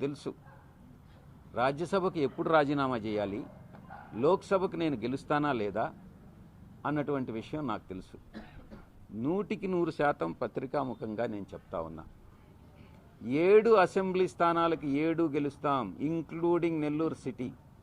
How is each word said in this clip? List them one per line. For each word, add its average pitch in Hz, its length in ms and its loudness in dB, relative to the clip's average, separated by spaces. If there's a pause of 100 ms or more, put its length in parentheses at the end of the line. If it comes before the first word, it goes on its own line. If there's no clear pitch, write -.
తెలుసు 143 280 -6 (1300)
రాజ్యసభకు 156 680 0
ఎప్పుడు 160 280 -4
రాజీనామా 139 420 4 (100)
చేయాలి, 104 320 -2 (840)
లోక్సభకు 185 600 2
నేను 147 200 0
గెలుస్తానా 143 480 -2 (100)
లేదా 104 240 -2 (1040)
అన్నటువంటి 143 500 -2
విషయం 151 320 -6
నాకు 98 200 -6
తెలుసు. 92 260 -12 (1080)
నూటికి 175 480 -4
నూరు 170 240 0
శాతం 147 320 0 (140)
పత్రికాముఖంగా 120 920 -4
నేను 101 200 -8
చెప్తా 85 360 -8
ఉన్నా, 80 160 -14 (1400)
ఏడు 214 240 8 (120)
అసెంబ్లీ 185 500 2
స్థానాలకు 165 520 2 (180)
ఏడు 165 180 2 (140)
గెలుస్తాం, 139 480 0 (240)
ఇంక్లూడింగ్ 165 760 0
నెల్లూరు 151 400 -2
సిటీ. 131 260 -6 (320)